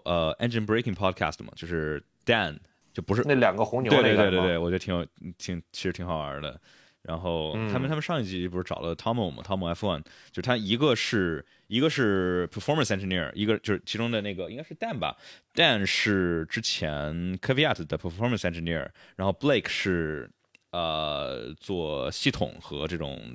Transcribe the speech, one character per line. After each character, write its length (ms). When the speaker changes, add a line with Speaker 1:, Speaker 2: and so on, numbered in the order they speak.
Speaker 1:
呃， 340
Engine 280
Breaking 260
Podcast 500
吗？ 120
就 100
是 380
Dan， 320
就 80
不 140
是 100
Speaker 2:
那 80
两 220
个 100
红 160
牛 100
那 60
个 60
吗？ 120
Speaker 1:
对， 20
对， 120
对， 100
对， 100
对， 100
我 100
觉 40
得 40
挺 160
有， 100
挺， 220
其 100
实 100
挺 140
好 140
玩 220
的。 200
然 180
后 340
他 260
们， 80
Speaker 2:
嗯。 20
Speaker 1:
他 60
们 60
上 200
一 20
集 240
不 100
是 60
找 160
了 160
Tomo 360
吗？ 120
Tomo 220
F 220
one， 140
就 40
是 80
他 120
一 220
个 180
是， 480
一 140
个 100
是 640
performance 420
engineer， 380
一 140
个 100
就 160
是 100
其 140
中 140
的 100
那 140
个 160
应 40
该 80
是 120
Dan 240
吧。 180
Dan 320
是 640
之 100
前 800
Kvyat 480
的 100
performance 440
engineer， 460
然 120
后 100
Blake 300
是， 600
呃， 880
做 500
系 220
统 300
和 260
这 100
种 220